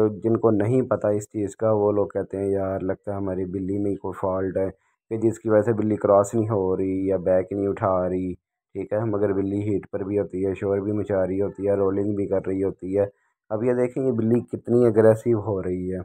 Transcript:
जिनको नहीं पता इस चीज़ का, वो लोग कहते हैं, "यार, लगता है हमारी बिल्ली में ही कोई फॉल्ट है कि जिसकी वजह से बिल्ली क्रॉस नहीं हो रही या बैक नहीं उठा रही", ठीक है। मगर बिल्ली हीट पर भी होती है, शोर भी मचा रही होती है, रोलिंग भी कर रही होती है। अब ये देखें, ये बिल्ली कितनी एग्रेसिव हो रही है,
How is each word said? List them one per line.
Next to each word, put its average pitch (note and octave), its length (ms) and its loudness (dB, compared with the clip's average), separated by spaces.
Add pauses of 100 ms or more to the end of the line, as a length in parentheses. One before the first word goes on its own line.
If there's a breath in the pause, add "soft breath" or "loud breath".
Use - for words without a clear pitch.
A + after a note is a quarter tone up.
(220)
जिनको A2+ 300 2
नहीं A2 340 2
पता G#2 260 0
इस G#2 140 -4
चीज़ G2+ 300 -6
का, A2 160 0
वो G#2 200 2
लोग G2+ 200 0
कहते F#2+ 240 -6
हैं, G2 120 -2
"यार, F#2+ 340 -2
लगता F#2+ 300 -4
है G2+ 40 -6
हमारी F#2+ 320 -4
बिल्ली F#2+ 300 -4
में G2+ 120 -2
ही F#2+ 80 -2
कोई F#2+ 180 -8
फॉल्ट F#2+ 420 -2
है F#2+ 120 0
कि - 500 -12
जिसकी A2+ 280 0
वजह G#2+ 140 6
से A#2 120 0
बिल्ली G#2 240 0
क्रॉस G2+ 360 4
नहीं A2 140 0
हो F#2+ 260 0
रही F#2+ 360 -2
या F#2 120 2
बैक F#2 300 2
नहीं G2+ 160 0
उठा F#2+ 280 0 (100)
रही", F#2 260 -2 (420)
ठीक G2 180 -6
है। G#2+ 140 0
मगर G2+ 280 0
बिल्ली G2 280 -2
हीट G2+ 240 -2
पर G2 180 -8
भी G2+ 120 -2
होती F#2+ 260 -2
है, G2 140 -2
शोर G2+ 240 -2
भी G#2 140 -2
मचा G2 300 0
रही F#2+ 160 -2
होती F#2+ 260 -4
है, G2+ 100 2
रोलिंग G2 400 0
भी G2 100 -2
कर F#2+ 180 -2
रही F#2+ 180 -4
होती F#2 320 -4
है। G2+ 160 2 (400)
अब A2 140 -4
ये B2 100 2
देखें, B2 280 -2
ये C3 100 0
बिल्ली A2+ 300 2
कितनी A#2+ 440 2
एग्रेसिव A2 540 6
हो G2+ 200 -4
रही F2+ 280 -4
है, F#2 160 -4